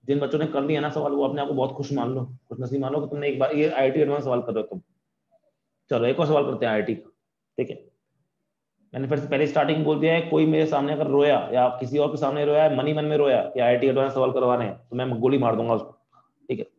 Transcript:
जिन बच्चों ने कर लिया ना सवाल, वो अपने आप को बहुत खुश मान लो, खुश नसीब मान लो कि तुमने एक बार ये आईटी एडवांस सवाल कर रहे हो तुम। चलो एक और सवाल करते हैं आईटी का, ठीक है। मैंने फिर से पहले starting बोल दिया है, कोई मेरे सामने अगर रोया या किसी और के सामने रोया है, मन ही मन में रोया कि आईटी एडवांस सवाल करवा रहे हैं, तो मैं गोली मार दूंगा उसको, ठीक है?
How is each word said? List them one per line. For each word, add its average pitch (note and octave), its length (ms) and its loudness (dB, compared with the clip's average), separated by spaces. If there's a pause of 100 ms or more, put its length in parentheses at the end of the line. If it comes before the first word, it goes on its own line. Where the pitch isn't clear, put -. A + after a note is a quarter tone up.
जिन C#3+ 160 0
बच्चों C#3+ 180 -2
ने D#3 100 0
कर C#3 140 -2
लिया D3 180 0
ना D3+ 100 -2
सवाल, C#3+ 220 -2
वो C#3 120 0
अपने C#3+ 180 -2
आप C#3+ 60 -4
को C#3+ 60 -4
बहुत C3 180 -2
खुश C#3 220 -8
मान A#2+ 160 -2
लो, C3 140 -4 (240)
खुश C3 120 -12
नसीब C3 200 -4
मान C3+ 120 -4
लो D3 80 -2
कि C#3+ 100 -8
तुमने C#3+ 180 -4
एक C3 100 -4
बार C3 160 0
ये D3+ 180 2
आईटी C3+ 280 2
एडवांस C#3 240 0
सवाल B2 160 0
कर A#2 120 -6
रहे G#2+ 100 -2
हो G#2+ 60 -8
तुम। F#2 120 -12 (1080)
चलो A#2 160 0
एक C#3 140 0
और D#3+ 60 2
सवाल C#3+ 180 2
करते B2 220 -2
हैं A2 60 0
आईटी G#2+ 220 0
का, - 160 -14 (480)
ठीक B2+ 120 -4
है। - 120 -14 (1080)
मैंने C3 160 -6
फिर C#3+ 100 0
से - 100 -6
पहले D3 180 2
starting D3+ 380 0
बोल D3 160 0
दिया E3 140 4
है, E3+ 80 2
कोई D#3 240 2
मेरे D#3 200 2
सामने D3 260 -2
अगर D3 160 -2
रोया C#3 300 4 (140)
या B2 160 4 (100)
किसी C3 200 -4
और D3 120 2
के D3+ 80 -6
सामने C#3+ 260 -2
रोया D3 180 4
है, D#3 140 4
मन C#3+ 100 -2
ही D3+ 80 0
मन D3+ 100 -2
में D3+ 120 0
रोया C3+ 280 4
कि - 180 -6
आईटी B2 240 4
एडवांस C3+ 280 2
सवाल B2+ 180 2
करवा B2+ 220 2
रहे A2+ 120 -2
हैं, F#2+ 140 -8
तो - 160 -12
मैं B2+ 140 -4 (100)
गोली B2+ 180 4
मार A#2 180 2
दूंगा A2+ 180 0
उसको, - 220 -6 (520)
ठीक C3 100 -4
है? - 80 -10 (120)